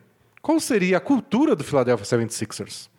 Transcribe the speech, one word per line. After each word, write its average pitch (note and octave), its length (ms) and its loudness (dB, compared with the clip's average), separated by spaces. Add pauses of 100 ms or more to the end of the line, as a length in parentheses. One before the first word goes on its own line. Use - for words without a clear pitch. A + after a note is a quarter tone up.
(420)
qual D#4+ 160 2
seria F#3 380 2
a E3+ 40 0
cultura C4+ 540 2
do D3+ 80 -2
Philadelphia B2 440 0
seventy A#2 280 0
sixers? - 540 -12 (100)